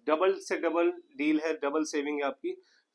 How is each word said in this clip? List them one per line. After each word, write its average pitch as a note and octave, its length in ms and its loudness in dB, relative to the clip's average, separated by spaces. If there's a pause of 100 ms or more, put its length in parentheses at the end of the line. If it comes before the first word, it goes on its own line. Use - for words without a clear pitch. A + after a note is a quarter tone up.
double E3+ 260 4
से F#3 240 -6
double E3 340 2
डील D3+ 480 -2
है, D#3+ 140 0
double D#3 300 0
saving D3 360 -2
है C#3+ 60 0
आपकी। C#3 260 -4 (440)